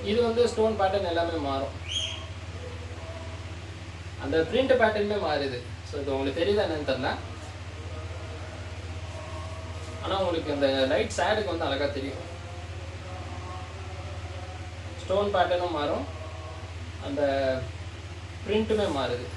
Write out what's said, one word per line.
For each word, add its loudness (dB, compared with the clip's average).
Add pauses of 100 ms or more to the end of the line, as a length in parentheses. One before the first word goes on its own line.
இது 4
வந்து 6
ஸ்டோன் 4
பேட்டர்ன் 4
எல்லாமே 2
மாறும், 0 (2500)
அந்த 2
பிரிண்ட் 6
பேட்டர்னுமே 4
மாறுது. 0 (320)
So, -4
இது -2
உங்களுக்கு 0
தெரியுதா 4
என்னன்னு 0
தெரியல, 0 (3000)
ஆனா 0
உங்களுக்கு 2
அந்த 6
லைட் 4
ஷேடுக்கு 4
வந்து 0
அழகா 2
தெரியும். -2 (2750)
ஸ்டோன் 4
பேட்டர்னும் 6
மாறும், 0 (1000)
அந்த 0 (1200)
பிரிண்ட்டுமே 4 (120)
மாறுது. 0 (100)